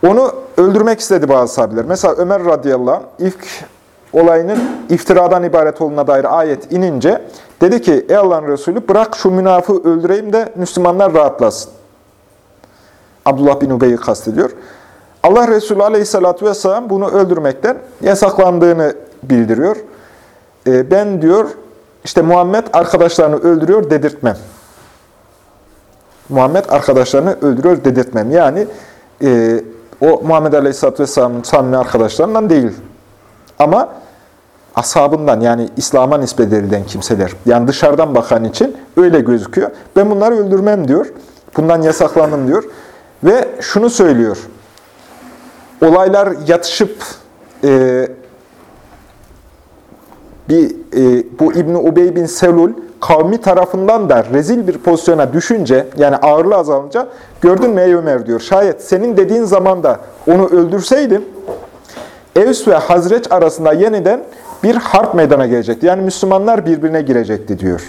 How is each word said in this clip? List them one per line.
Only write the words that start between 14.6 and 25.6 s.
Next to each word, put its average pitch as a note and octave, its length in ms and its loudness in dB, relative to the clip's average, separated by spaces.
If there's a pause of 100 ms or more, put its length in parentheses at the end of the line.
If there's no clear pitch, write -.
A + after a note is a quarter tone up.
Allah A3+ 260 2
Resulü G#3+ 340 0
Aleyhisselatü G#3 640 0
Vesselam G#3 440 -4
bunu G3 180 -2
öldürmekten F3 680 -2 (240)
yasaklandığını F3+ 960 2 (280)
bildiriyor. C3 540 0 (880)
"E, B2+ 240 2
ben," G3 320 0
diyor, F#3+ 260 2 (560)
"işte - 180 0
Muhammed F3+ 500 0
arkadaşlarını E3+ 640 2
öldürüyor E3+ 540 0
dedirtmem." C3+ 460 -2 (1900)